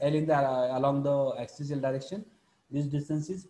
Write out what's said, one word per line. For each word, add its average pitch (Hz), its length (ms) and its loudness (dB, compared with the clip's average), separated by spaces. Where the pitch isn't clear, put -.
L 147 120 2
in 156 140 2
the, 156 80 4
uh, 127 420 2
along 139 260 2
the 139 360 2
axial 139 400 -6
direction, 135 440 -4
this 143 160 -2
distance 151 440 -2
is 190 200 -8